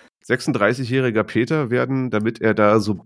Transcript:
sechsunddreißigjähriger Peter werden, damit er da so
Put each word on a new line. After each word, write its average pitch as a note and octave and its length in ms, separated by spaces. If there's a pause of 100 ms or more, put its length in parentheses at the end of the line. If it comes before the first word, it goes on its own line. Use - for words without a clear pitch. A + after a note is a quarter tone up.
(260)
sechsunddreißigjähriger B2 1000
Peter B2+ 460
werden, B2+ 400
damit G#2+ 320
er A2 120
da G#2+ 260
so G2+ 260